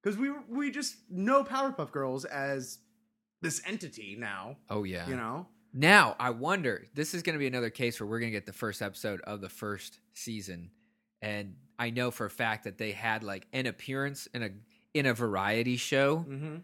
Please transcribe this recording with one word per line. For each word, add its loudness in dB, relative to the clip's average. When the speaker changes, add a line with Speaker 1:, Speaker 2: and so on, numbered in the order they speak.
Speaker 1:
'Cause 0
we, 0
we -2
just -4
know 6
Powerpuff 0
Girls 0
as -2
this -2
entity -8
now. -6
Speaker 2:
Oh, 0
yeah. -4
Speaker 1:
You -2
know? -4
Speaker 2:
Now, 8
I 2
wonder, 0
this -2
is -2
gonna 0
be 0
another 0
case -2
where -4
we're -2
gonna -2
get -4
the -12
first -4
episode -4
of -8
the -10
first -8
season. -8
And -4
I 0
know 2
for -4
a -4
fact 0
that -8
they -2
had, 0
like, -6
an 0
appearance -4
in -2
a, -2
in 4
a 6
variety 4
show 4
Speaker 1:
Mm-hmm. -8